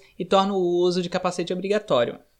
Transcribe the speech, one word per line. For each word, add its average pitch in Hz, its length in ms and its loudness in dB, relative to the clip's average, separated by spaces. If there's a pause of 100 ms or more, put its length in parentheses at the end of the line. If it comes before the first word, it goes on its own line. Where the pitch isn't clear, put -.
(180)
e 185 80 -6
torna 190 300 2
o 190 40 0
uso 175 420 2
de 175 80 -4
capacete 180 440 -4
obrigatório. 180 640 0 (220)